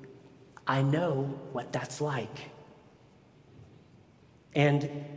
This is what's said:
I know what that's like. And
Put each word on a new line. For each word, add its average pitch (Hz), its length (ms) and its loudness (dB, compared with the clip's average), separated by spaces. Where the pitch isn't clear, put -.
I 135 160 4
know 139 500 2
what - 220 -6
that's - 260 -4
like. 135 520 -4
And 143 340 6